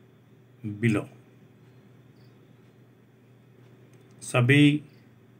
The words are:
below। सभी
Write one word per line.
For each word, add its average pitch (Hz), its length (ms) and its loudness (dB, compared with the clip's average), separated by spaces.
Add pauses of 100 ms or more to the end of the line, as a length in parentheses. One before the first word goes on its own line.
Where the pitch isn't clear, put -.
(800)
below। 107 280 -4 (3250)
सभी 143 600 2 (580)